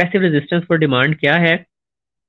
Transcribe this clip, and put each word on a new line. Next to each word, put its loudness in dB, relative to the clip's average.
passive 0
resistance -2
for 2
demand 0
क्या 0
है? 0